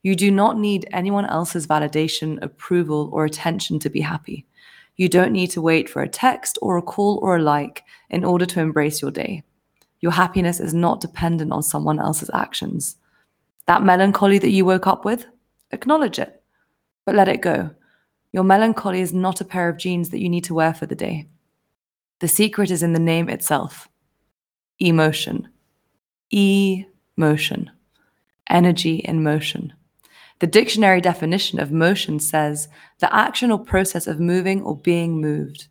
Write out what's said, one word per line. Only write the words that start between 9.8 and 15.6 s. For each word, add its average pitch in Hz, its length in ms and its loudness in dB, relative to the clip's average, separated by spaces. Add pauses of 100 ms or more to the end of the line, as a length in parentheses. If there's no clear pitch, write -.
Your 170 100 0
happiness 175 480 0
is 165 160 -4
not 170 260 0
dependent 165 520 -2
on 151 100 -2
someone 151 380 -2
else's 151 340 -4
actions. - 640 -6 (680)
That 175 180 4
melancholy 196 560 6
that - 100 2
you 190 140 4
woke 185 240 2
up - 160 0
with, 240 220 -4 (440)